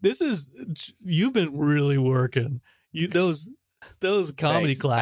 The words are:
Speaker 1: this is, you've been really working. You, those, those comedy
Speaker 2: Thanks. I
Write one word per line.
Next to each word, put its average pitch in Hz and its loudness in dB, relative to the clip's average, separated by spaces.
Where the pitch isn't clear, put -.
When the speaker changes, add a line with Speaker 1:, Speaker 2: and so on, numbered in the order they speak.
Speaker 1:
this 240 2
is, 185 -4
you've 185 0
been 170 0
really 147 2
working. 127 0
You, 165 -2
those, 170 0
those 185 0
comedy 156 0
Speaker 2:
Thanks. - -6
I 120 2